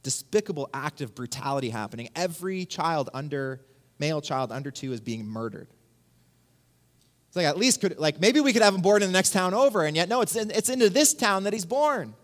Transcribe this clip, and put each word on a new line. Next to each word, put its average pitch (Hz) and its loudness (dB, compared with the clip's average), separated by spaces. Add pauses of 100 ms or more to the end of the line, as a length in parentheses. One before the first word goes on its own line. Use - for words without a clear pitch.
despicable 165 -4
act 147 -8
of 110 -10
brutality 131 -4
happening. 113 -8
Every 180 -6
child 160 -2
under, 135 -6 (360)
male 151 -2
child 131 -4
under 135 -8
two 131 -10
is 120 -6
being 110 -8
murdered. 110 -8 (1600)
It's - -14
like, 175 2
at - 0
least 240 2
could, 190 -2
like, 151 0
maybe 247 4
we 269 4
could 226 4
have 202 6
him 185 -2
born 202 6
in 196 0
the 185 -2
next 185 4
town 185 0
over, 220 4
and 151 -2
yet, 175 2
no, 240 2
it's - -2
in, 214 -2
it's - 0
into 247 4
this 269 4
town 196 0
that 202 0
he's 208 -6
born. 233 0 (100)